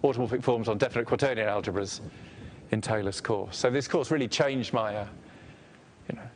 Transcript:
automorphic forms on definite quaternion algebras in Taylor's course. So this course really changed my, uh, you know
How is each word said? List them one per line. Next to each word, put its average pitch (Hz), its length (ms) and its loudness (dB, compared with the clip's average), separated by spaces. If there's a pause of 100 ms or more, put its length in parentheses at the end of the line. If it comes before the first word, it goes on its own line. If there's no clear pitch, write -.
automorphic 123 380 0
forms 117 260 2
on 104 120 -2
definite 120 260 6
quaternion 123 420 2
algebras 101 540 -2 (680)
in 110 100 2
Taylor's 101 400 -2
course. 101 340 -4
So - 140 2
this 131 180 0
course 151 220 0
really 143 180 0
changed 135 460 0
my, 110 220 0
uh, 104 120 -6 (1000)
you - 60 -4
know - 80 -16 (120)